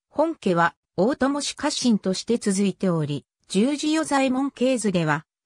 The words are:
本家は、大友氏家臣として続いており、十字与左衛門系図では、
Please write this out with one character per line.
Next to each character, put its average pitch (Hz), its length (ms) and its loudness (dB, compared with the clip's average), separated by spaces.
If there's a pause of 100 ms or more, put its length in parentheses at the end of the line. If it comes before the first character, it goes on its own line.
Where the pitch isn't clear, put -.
本 320 280 -2
家 180 180 -2
は、 170 220 2 (200)
大 208 200 2
友 277 240 0
氏 - 160 -8
家 294 160 -2
臣 226 260 2
と 190 160 -2
し - 100 -8
て 233 140 0
続 202 240 0
い 196 100 2
て 190 160 -2
お 165 160 0
り、 143 200 -6 (240)
十 240 260 2
字 302 180 -2
与 311 160 0
左 277 180 2
衛 262 40 0
門 262 220 -2
系 254 260 0
図 208 140 -2
で 170 140 2
は、 151 180 0 (220)